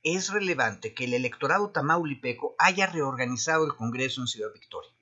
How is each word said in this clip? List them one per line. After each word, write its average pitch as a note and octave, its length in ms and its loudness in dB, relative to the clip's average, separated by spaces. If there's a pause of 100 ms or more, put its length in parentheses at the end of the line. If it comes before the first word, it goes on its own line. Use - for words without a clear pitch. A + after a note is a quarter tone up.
es F3+ 240 0
relevante D3 640 0
que B2+ 120 -6
el B2 80 0
electorado C#3 560 0
tamaulipeco D3 880 -2
haya F#3 260 6
reorganizado C#3 800 0
el D3 100 -4
Congreso B2 440 -4
en B2+ 80 -4
Ciudad G#2+ 260 -6
Victoria. - 380 -16 (100)